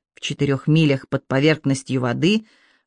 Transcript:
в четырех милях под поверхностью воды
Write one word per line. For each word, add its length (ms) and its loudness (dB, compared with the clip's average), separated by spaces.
в 60 -20
четырех 480 -4
милях 400 2
под 180 -6
поверхностью 720 0
воды 460 -2